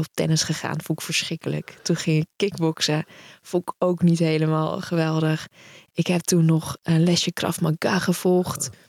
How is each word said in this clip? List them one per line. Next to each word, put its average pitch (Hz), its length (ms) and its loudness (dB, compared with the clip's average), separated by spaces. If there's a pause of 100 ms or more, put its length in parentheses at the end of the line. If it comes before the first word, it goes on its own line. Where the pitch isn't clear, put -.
op - 100 -8
tennis 160 280 2
gegaan, - 400 -4
vond 156 160 -4
ik - 60 -10
verschrikkelijk. - 800 -6
Toen 170 140 0
ging 156 240 0
ik 160 60 -2 (100)
kickboksen, 160 680 -2 (380)
vond 180 260 -2
ik - 100 -10
ook 180 240 0
niet 170 160 4
helemaal 156 640 0
geweldig. 160 680 0 (440)
Ik - 140 -2
heb 180 140 0
toen 170 240 2
nog 160 380 2
een 160 220 4
lesje 170 280 2
Krav - 260 -4
Maga 170 400 0
gevolgd, 180 680 0 (200)